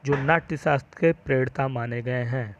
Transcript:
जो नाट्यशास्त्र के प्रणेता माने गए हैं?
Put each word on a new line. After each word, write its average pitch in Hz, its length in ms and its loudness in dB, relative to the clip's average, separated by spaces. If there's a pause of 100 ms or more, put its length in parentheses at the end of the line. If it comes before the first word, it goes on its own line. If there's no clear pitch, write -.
जो 143 140 2
नाट्यशास्त्र 147 800 0
के 165 160 4
प्रणेता 135 520 0
माने 120 340 -4
गए 123 240 -2
हैं? 120 340 -4